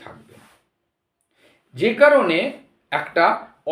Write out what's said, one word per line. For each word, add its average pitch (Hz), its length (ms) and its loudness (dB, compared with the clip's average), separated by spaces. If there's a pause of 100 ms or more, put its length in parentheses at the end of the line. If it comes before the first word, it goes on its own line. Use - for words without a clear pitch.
থাকবে, - 300 -20 (1400)
যে 180 160 -2 (100)
কারণে 262 380 4 (540)
একটা 165 340 -2 (460)